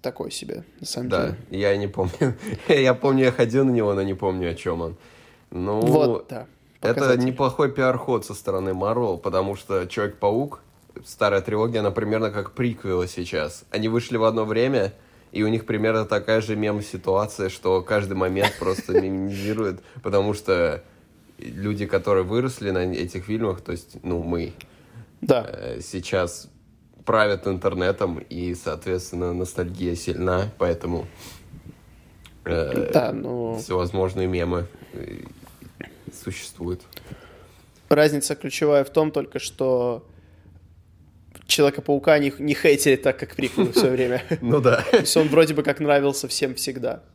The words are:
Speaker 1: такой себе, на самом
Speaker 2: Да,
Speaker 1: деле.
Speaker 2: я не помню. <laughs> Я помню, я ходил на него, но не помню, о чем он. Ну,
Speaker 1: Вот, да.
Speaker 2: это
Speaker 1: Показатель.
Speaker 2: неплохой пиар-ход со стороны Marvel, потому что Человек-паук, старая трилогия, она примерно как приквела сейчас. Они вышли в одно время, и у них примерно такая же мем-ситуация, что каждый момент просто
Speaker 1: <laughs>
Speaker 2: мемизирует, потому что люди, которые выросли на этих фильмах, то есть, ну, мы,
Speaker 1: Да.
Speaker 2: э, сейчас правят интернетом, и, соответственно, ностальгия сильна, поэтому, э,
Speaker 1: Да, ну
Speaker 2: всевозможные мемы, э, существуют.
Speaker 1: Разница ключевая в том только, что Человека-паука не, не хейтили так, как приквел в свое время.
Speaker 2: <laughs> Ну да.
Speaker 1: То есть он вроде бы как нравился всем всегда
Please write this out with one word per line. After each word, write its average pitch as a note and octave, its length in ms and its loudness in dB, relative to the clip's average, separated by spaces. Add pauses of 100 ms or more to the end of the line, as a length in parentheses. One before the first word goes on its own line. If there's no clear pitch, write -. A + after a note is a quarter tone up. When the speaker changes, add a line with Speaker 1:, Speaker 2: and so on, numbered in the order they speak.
Speaker 1:
такой - 300 -6
себе, - 320 -10 (160)
на D#3 60 -14
самом B2+ 240 -6
Speaker 2:
Да, - 160 0
Speaker 1:
деле. - 120 -6 (140)
Speaker 2:
я G2 260 2
не G2+ 100 -2
помню. F#2+ 480 0 (160)
<laughs> - 180 -10
Я C3 240 6
помню, C3 320 4
я B2 60 4
ходил B2 340 2
на C3 60 4
него, G#2+ 220 2
но G2 80 0
не F#2+ 140 -2
помню, F#2 360 -2
о - 40 -4
чем E2+ 260 -4
он. E2+ 140 -6 (560)
Ну, G2 300 -2
Speaker 1:
Вот, C#3+ 480 2
да. A#2 180 -12 (340)
Speaker 2:
это A2+ 140 2
Speaker 1:
Показатель. B2+ 300 4
Speaker 2:
неплохой C3 460 0
пиар-ход B2+ 540 0
со G#2 80 -12
стороны F#2+ 380 -4
Marvel, G2+ 460 -2
потому F#2+ 380 -2
что F#2+ 320 -4
Человек-паук, G#2+ 760 -2 (440)
старая G2+ 360 2
трилогия, A2 380 -2
она G#2 120 0
примерно G#2+ 400 0
как G2+ 200 -6
приквела G2 560 -2
сейчас. F2 640 -6
Они G#2+ 160 -2
вышли A#2 300 -2
в A2 80 2
одно A2 200 2
время, A2 480 0 (380)
и G2+ 120 -2
у G#2+ 40 2
них A2+ 180 0
примерно A2 400 2
такая A2 360 2
же G#2+ 160 -4
мем-ситуация, G2+ 920 -2
что F#2 320 0
каждый G2 360 0
момент F#2+ 420 0
просто F#2+ 340 -2
Speaker 1:
<laughs> - 80 6
Speaker 2:
мемизирует, G2 800 -4 (220)
потому G2+ 320 2
что E2+ 500 0 (540)
люди, G2+ 480 -6
которые F#2+ 400 2
выросли A2+ 460 -2
на F#2 80 0 (140)
этих F2 320 -6
фильмах, G#2+ 360 -2
то - 100 -10
есть, - 320 -10
ну, F2 180 -2
мы, E2+ 300 -4 (680)
Speaker 1:
Да. A#2+ 260 2
Speaker 2:
э, A#1+ 340 -10
сейчас - 680 -4 (560)
правят G#2 420 2
интернетом, F#2 720 0 (100)
и, F2 260 -6
соответственно, F2 800 -4
ностальгия F2+ 640 -4
сильна, F#2 640 -2
поэтому, F2 480 -2 (1400)
э, D#2+ 480 -2
Speaker 1:
Да, - 180 4
ну A#2+ 480 -6
Speaker 2:
всевозможные F#2 680 -2
мемы, F2 380 -2 (280)
э, - 240 -12 (1080)
существуют. - 580 -10 (1080)
Speaker 1:
Разница D3 460 4
ключевая C#3+ 500 2
в - 40 -16
том D#3 220 2
только, C#3 280 -4
что B2 680 -2 (1400)
Человека-паука C#3+ 720 4
не, C#3 200 0
не D3 140 0
хейтили C#3 420 6
так, C3 240 0
как - 160 -10
приквел B2 360 0
в - 60 -2
свое C3 160 6
время. B2 380 0
Speaker 2:
<laughs> D#3+ 100 -2
Ну C3 200 4
да. A#2+ 300 6
Speaker 1:
То A#3 60 8
есть - 200 4
он D#3 100 6
вроде D#3 260 6
бы D3 100 0
как D3 160 0
нравился C#3+ 480 2
всем B2+ 280 -2
всегда B2 480 -6 (120)